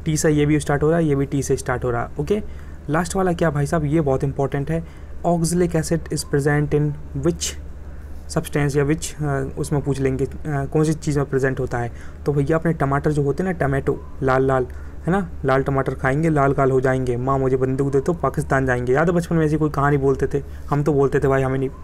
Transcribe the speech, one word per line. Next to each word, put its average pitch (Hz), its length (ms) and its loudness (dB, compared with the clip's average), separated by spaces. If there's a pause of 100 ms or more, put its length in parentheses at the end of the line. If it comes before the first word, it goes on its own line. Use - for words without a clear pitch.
टी 156 120 0
से 160 140 4
ये 147 160 4
भी 151 140 4
स्टार्ट 143 220 0
हो 151 80 4
रहा 170 80 2
है, 170 60 2
ये 147 100 2
भी 139 120 0
टी 139 160 -2
से 131 140 2
स्टार्ट 123 280 -4
हो 123 60 0
रहा 117 120 -2
है, - 60 -6 (120)
ओके। 202 220 0 (480)
लास्ट 170 260 0
वाला 185 160 2
क्या 170 180 2
भाई 143 160 0
साहब, 165 180 0
ये 151 160 2
बहुत 139 240 2
इंपॉर्टेंट 139 460 -2
है, 165 140 -2 (420)
oxalic 170 480 2
acid 160 380 0
is 156 120 -4 (100)
present 147 400 2
in 147 160 2 (360)
which 175 220 -2 (800)
substance 147 480 -2
या 143 80 4
which, 156 280 -2 (100)
अ, 139 200 -2 (160)
उसमें 147 240 -2
पूछ 139 180 -2
लेंगे, 131 240 0
अ, - 60 -4 (160)
कौन 147 380 0
सी 160 80 2
चीज़ 151 260 0
में 135 120 0
प्रेजेंट 131 300 0
होता 123 180 -2
है। 120 140 -4 (340)
तो 147 60 0
भैया 147 240 2
अपने 160 160 0
टमाटर 143 400 0
जो 147 100 2
होते 139 200 0
हैं 185 100 0
ना, 165 60 -4
टमाटो 139 420 0 (220)
लाल 131 240 4
लाल, 131 200 2 (400)
है 165 60 2
ना, 190 160 0 (160)
लाल 135 180 4
टमाटर 135 320 0
खाएंगे 143 340 0
लाल 139 220 4
लाल 131 200 4
हो 131 100 4
जाएंगे, 131 360 0
माँ 131 220 0
मुझे 131 180 2
बंदूक 131 360 0
दे 139 80 4
तो 175 120 0
पाकिस्तान 135 540 0
जाएंगे। 123 260 0
याद 156 160 4
है 185 60 2
बचपन 170 220 0
में 160 100 4
ऐसी 151 100 2
कोई 151 140 0
कहानी 143 260 2
बोलते 135 300 2
थे, - 160 -2 (280)
हम 143 120 2
तो 156 100 2
बोलते 139 280 2
थे 139 80 2
भाई, 135 140 2
हमें 131 160 0
नहीं 135 120 -2 (140)